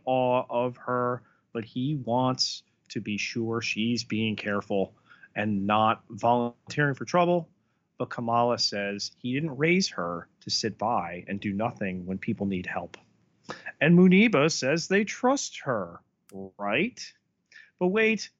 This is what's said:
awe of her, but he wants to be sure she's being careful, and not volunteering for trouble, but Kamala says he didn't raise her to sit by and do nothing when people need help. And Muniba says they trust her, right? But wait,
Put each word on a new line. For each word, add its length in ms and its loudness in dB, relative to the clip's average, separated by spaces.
awe 420 2
of 300 -2
her, 440 -2
but 120 -6
he 320 -4
wants 640 0
to 120 -8
be 180 -4
sure 420 -4
she's 420 -2
being 320 -2
careful, 600 -2
and 300 -2
not 440 2
volunteering 840 0
for 100 -8
trouble, 440 2
but 120 -6
Kamala 480 2
says 600 -4
he 160 -6
didn't 220 -4
raise 340 2
her 380 -6
to 100 -10
sit 280 -2
by 500 -2
and 120 -6
do 120 -4
nothing 540 -4
when 120 -4
people 280 -4
need 200 -4
help. 300 -10
And 180 6
Muniba 520 6
says 380 -2
they 160 2
trust 600 -2
her, 360 -4
right? 420 -2
But 100 2
wait, 520 2